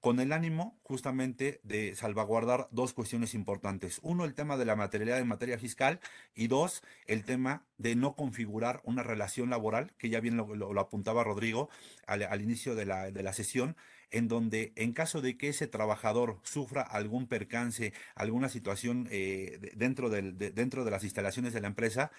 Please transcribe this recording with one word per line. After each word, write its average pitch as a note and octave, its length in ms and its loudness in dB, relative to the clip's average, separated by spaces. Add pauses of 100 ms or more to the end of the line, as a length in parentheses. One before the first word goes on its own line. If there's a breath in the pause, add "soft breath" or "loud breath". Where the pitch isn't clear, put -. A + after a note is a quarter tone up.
con B2 200 4
el C3+ 120 2
ánimo E3 500 0
justamente C3 800 -2
de G#2 340 -2
salvaguardar A2+ 720 2
dos B2 220 0
cuestiones A#2 400 -2
importantes. G2 680 -4
Uno, E3+ 240 0
el C#3 80 -4
tema C#3+ 240 -2
de B2 80 2
la G#2+ 100 4
materialidad A2 440 2
en A#2+ 80 2
materia A#2+ 300 -2
fiscal, C3+ 420 2 (340 loud breath)
y A2 140 2
dos, D3 340 4 (240 loud breath)
el G#2+ 180 0
tema C3 400 0 (140)
de A#2 180 2
no C#3 200 2
configurar A#2 680 -2
una A#2+ 180 0
relación A2+ 460 -2
laboral, A#2 480 0
que A#2 140 -2
ya A2+ 100 2
bien A#2 160 2
lo, G#2+ 180 -2
lo, G2+ 200 -4
lo G2+ 60 4
apuntaba A2 440 2
Rodrigo A2+ 460 0 (360 loud breath)
al, G2+ 180 0
al G2+ 180 -2
inicio A#2 320 -2
de G#2+ 100 -2
la, G2 260 -2
de G2 120 -6
la G2 100 -2
sesión, C#3 440 0 (360 loud breath)
en A#2 160 2
donde A2+ 480 0
en A2+ 160 0
caso D#3+ 280 0
de B2+ 160 0
que C#3+ 120 -2
ese D3 180 -2
trabajador A2 800 2
sufra C#3 380 -4
algún G#2+ 440 -2
percance, A#2 640 -2 (220 loud breath)
alguna A#2 340 2
situación, A#2+ 600 0
eh, F#2+ 500 -2
de, G2+ 140 -10
dentro B2+ 360 2
del, F#2+ 280 -2
de, G2 140 -2
dentro B2+ 320 0
de G#2+ 80 2
las G2 100 0
instalaciones G#2 500 -2
de A2+ 80 -2
la G2+ 60 -2
empresa, A2+ 520 0